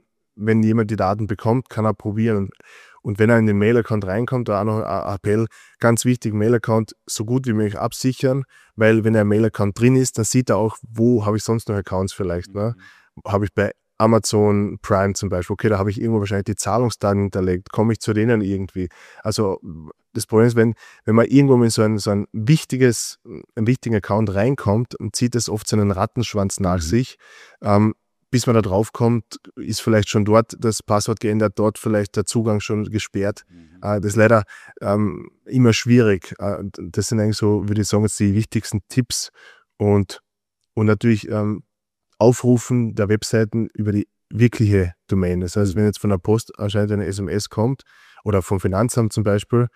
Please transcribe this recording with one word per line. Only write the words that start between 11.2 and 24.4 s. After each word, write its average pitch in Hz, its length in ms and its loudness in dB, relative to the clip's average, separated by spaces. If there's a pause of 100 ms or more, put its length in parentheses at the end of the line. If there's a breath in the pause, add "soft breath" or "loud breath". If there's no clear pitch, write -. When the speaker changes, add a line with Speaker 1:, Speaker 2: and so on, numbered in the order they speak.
Speaker 1:
habe 107 140 0
ich - 40 -8
sonst 113 280 -4
noch 104 60 -2
Accounts 95 360 -4
vielleicht, 87 420 -6
ne? 107 220 -4
Speaker 2:
Mhm. - 480 -20
Speaker 1:
Habe 101 220 -2
ich - 80 -6
bei 101 180 0 (240)
Amazon 104 840 2
Prime 98 320 0
zum 98 160 -6
Beispiel, 90 240 -4
okay, 110 160 0
da 101 80 0
habe 101 120 -2
ich 101 80 -6
irgendwo 113 220 -2
wahrscheinlich 101 240 -4
die 104 120 -6
Zahlungsdaten 104 680 0
hinterlegt, 92 500 -4
komme 110 220 0
ich - 60 -10
zu - 120 -4
denen 107 300 2
irgendwie? 95 480 -4 (320 loud breath)
Also 104 400 -4 (500)
das 113 140 -8
Problem 113 220 4
ist, 117 80 0
wenn, 113 180 4 (320 loud breath)
wenn 110 80 2
man 117 100 6
irgendwo 135 320 6
mit 117 160 4
so - 80 0
ein, 110 160 2
so 104 140 -2
ein 101 220 0
wichtiges, 127 840 0 (360)
einen 110 120 -2
wichtigen 120 280 0
Account 104 400 0
reinkommt 113 600 0